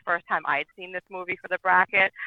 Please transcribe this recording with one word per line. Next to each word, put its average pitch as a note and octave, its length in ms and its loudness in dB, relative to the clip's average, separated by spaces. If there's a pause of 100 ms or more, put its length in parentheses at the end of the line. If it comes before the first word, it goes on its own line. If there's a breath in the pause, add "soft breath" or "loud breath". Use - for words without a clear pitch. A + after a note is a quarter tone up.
first E3+ 240 -2
time E3+ 160 0
I'd C#3+ 220 -2 (100)
seen F#3 160 -16
this F3+ 180 -8
movie F3+ 300 -8
for - 80 -14
the F3+ 140 -4
bracket. F#3+ 500 4 (140)